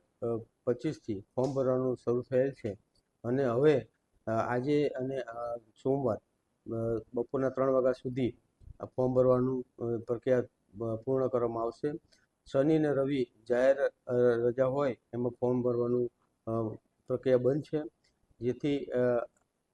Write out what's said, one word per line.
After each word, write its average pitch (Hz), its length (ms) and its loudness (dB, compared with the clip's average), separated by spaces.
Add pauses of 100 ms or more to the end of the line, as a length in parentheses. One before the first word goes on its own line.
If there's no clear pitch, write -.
(680)
પચીસથી 120 540 -4
ફોર્મ 131 340 -4
ભરવાનું 127 420 0
શરૂ 120 260 -2
થયેલ 131 300 0
છે 104 240 -8 (480)
અને 127 200 0
હવે, 123 440 2 (380)
અ, 110 40 -4
આજે 127 580 0
અને, 131 300 -6
અ, 120 380 -8
સોમવાર, 127 600 -2 (580)
અ, 113 260 -2 (140)
બપોરના 131 340 -2
ત્રણ 131 220 0
વાગ્યા 131 220 4
સુધી 127 420 -4 (460)
આ - 40 -10
ફોર્મ 127 300 0
ભરવાનું, 127 520 4 (180)
અ, 117 120 -2
પ્રક્રિયા, 123 420 -2
અ, 113 560 -6
પૂર્ણ 131 320 0
કરવામાં 117 360 -2
આવશે. 131 300 -4 (600)
શનિ 147 240 4
અને 151 120 2
રવિ 135 380 0 (220)
જાહેર, 127 280 4 (100)
અ, - 280 -6 (220)
રજા 120 300 2
હોય 131 300 0 (180)
એમાં 123 160 -2
ફોર્મ 123 320 0
ભરવાનું, 120 480 0 (360)
અ, 113 320 -4 (300)
પ્રક્રિયા 127 300 2
બંધ 135 240 2
છે, 151 200 -4 (580)
જેથી, 135 440 -2
અ, - 140 -4 (760)